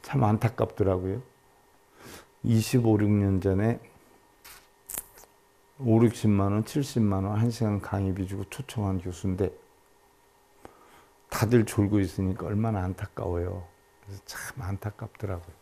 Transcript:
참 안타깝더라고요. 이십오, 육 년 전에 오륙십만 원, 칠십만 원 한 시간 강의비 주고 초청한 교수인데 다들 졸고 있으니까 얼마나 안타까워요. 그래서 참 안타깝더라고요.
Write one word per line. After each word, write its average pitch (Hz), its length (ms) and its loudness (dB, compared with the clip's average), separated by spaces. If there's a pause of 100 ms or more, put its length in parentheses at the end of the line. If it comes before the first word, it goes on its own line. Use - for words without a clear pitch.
참 135 200 0
안타깝더라고요. 104 1000 0 (1200)
이십오, 113 560 4
육 104 80 4
년 98 320 2
전에 98 400 0 (2000)
오륙십만 110 720 4
원, 107 120 0
칠십만 107 600 0
원 104 140 -2
한 120 120 2
시간 107 300 -2
강의비 95 480 -2
주고 98 160 -8
초청한 98 560 -4
교수인데 92 500 -4 (1800)
다들 113 360 4
졸고 104 320 2
있으니까 92 480 -2
얼마나 104 380 -2
안타까워요. 92 800 -6 (400)
그래서 98 200 -16
참 - 380 -14
안타깝더라고요. 95 1000 -8